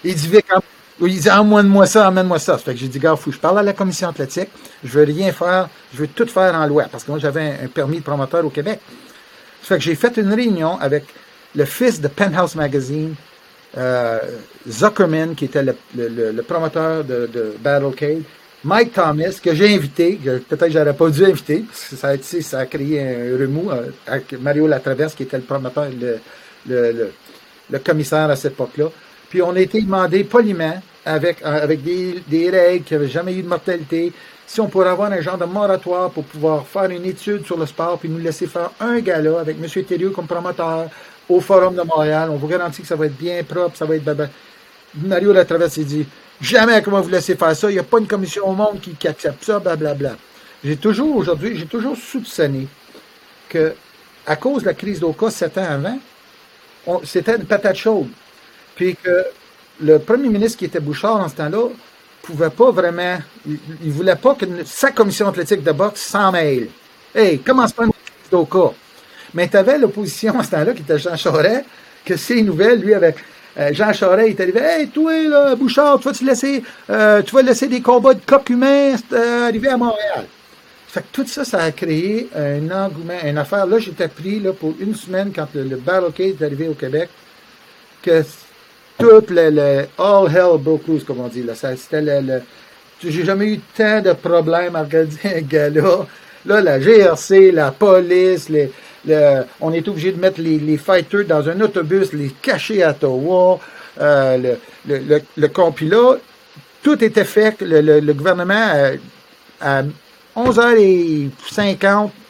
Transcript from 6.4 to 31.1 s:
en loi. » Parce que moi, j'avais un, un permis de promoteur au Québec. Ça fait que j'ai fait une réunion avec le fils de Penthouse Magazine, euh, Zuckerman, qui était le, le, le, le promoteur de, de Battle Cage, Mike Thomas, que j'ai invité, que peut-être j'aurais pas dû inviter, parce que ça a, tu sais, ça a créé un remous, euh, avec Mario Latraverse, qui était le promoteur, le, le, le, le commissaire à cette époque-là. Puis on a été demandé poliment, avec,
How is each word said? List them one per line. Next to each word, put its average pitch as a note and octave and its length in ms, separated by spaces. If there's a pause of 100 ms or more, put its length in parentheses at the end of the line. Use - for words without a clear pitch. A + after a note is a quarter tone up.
en D#3 120
loi. » C#3+ 260
Parce B2 120
que - 60
moi, D3+ 80
j'avais C#3+ 220
un, C#3 240
un B2+ 40
permis D3 300
de D#3 60
promoteur D3 400
au D3 60
Québec. F3+ 300 (800)
Ça - 60
fait F#3+ 80
que C#3+ 60
j'ai E3 120
fait A#3+ 240
une G3+ 140
réunion F#3+ 460
avec C#3+ 260 (500)
le C#3+ 100
fils A3+ 360
de C#3+ 80
Penthouse F3 460
Magazine, D3 600 (600)
euh, B2 420 (500)
Zuckerman, D#3+ 680
qui D3 120
était C#3+ 160
le, C3 120 (220)
le, A#2+ 120
le, A2+ 240
le A#2 100
promoteur D#3+ 600
de, B2 280
de A2+ 280
Battle C#3 340
Cage, D3+ 280 (400)
Mike A3 300
Thomas, E3+ 500
que E3+ 120
j'ai G3+ 200
invité, E3+ 480
que C3 160
peut-être D#3 340
j'aurais D3+ 200
pas E3 160
dû D#3 160
inviter, F#3+ 420
parce - 220
que C#3 80
ça C#3 120
a, C#3 100
tu C3+ 60
sais, F3 180
ça C3+ 180
a C3 60
créé D3 340
un B2+ 380
remous, C#3+ 320
euh, B2 160 (200)
avec B2+ 340
Mario C#3+ 260
Latraverse, C#3+ 480
qui - 80
était C3 160
le B2+ 60
promoteur, C#3 420 (120)
le, A#2+ 200 (480)
le, A#2+ 260
le, A2+ 200 (580)
le C3+ 80
commissaire D#3 500
à C#3+ 80
cette C3+ 160
époque-là. C#3 340 (440)
Puis F#3 100
on F3+ 140
a F3+ 60
été F#3+ 200
demandé F#3+ 440
poliment, G3 500 (320)
avec, D#3 360